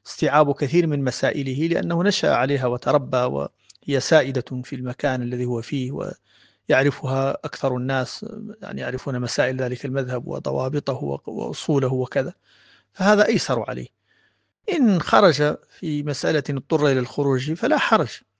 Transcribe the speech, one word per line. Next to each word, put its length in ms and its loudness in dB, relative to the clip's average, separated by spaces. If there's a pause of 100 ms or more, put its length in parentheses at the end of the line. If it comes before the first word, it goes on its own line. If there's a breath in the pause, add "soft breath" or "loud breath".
استيعاب 460 2
كثير 340 2
من 160 0
مسائله، 640 -2
لأنه 360 0
نشأ 300 2
عليها 320 2
وتربى، 520 0
وهي 840 -4
سائدة 460 4 (180)
في 120 -12
المكان 460 -4
الذي 240 -4
هو 160 -2
فيه، 500 -6 (580 soft breath)
ويعرفها 600 2
أكثر 460 -4
الناس، 480 -4 (360)
يعني 200 -10
يعرفون 380 -6
مسائل 420 0
ذلك 240 -4
المذهب 420 -4
وضوابطه 760 -4
وق-، 260 -6
وأصوله 640 -2
وكذا، 400 -2 (600 soft breath)
فهذا 340 4
أيسر 420 0
عليه. 180 -8 (840)
إن 280 4
خرج 560 4 (120)
في 340 -6
مسألة 460 -2
اضطر 380 0
إلى 120 4
الخروج 540 0
فلا 240 0
حرج، 320 2 (300)